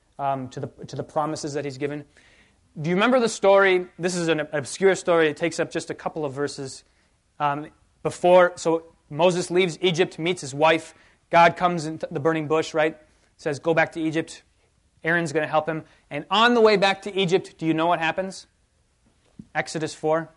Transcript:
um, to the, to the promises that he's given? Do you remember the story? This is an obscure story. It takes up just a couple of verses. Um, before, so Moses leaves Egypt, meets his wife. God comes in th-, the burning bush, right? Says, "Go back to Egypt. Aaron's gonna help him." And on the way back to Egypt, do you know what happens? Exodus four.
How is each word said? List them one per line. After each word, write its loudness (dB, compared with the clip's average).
um, -4
to -12
the, -8
to -14
the -8
promises -6
that -6
he's -10
given? -8
Do -4
you 0
remember 2
the 0
story? 4
This -4
is -2
an 0
obscure 0
story. 2
It -6
takes -4
up -4
just -8
a -6
couple -8
of -6
verses. -8
Um, -2
before, 6
so -2
Moses 0
leaves 0
Egypt, -2
meets -4
his -12
wife. 0
God 6
comes -2
in -8
th-, -10
the -6
burning -2
bush, -2
right? 0
Says, -6
"Go 0
back 2
to -8
Egypt. -4
Aaron's 0
gonna -2
help 0
him." -6
And -10
on 4
the 4
way 6
back 2
to -8
Egypt, 0
do -8
you 0
know 0
what 0
happens? -4
Exodus -4
four. -2